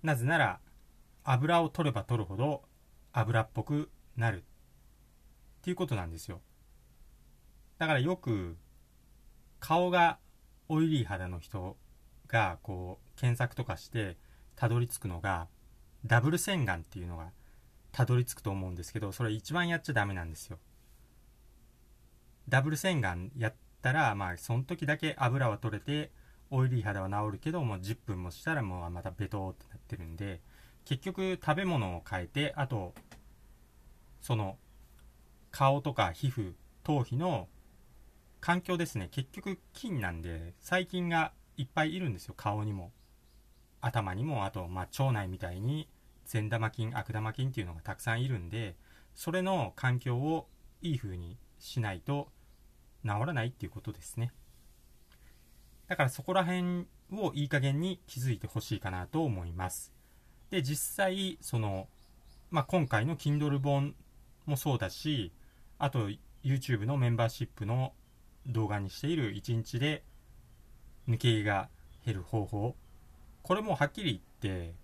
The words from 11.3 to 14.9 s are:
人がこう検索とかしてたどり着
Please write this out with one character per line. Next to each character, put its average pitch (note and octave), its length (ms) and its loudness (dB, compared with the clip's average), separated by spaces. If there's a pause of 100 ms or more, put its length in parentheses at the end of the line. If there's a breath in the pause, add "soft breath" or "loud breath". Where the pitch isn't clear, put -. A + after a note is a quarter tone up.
人 F#2 380 -8 (520)
が G2+ 340 2
こ F2+ 400 -8
う - 180 -16
検 A#2+ 160 4
索 B2 180 0
と B2 100 -4
か E2+ 120 -4
し - 140 -16
て G2+ 260 -4 (400 soft breath)
た B2 120 2
ど A#2 120 4
り A#2+ 80 0
着 - 120 -8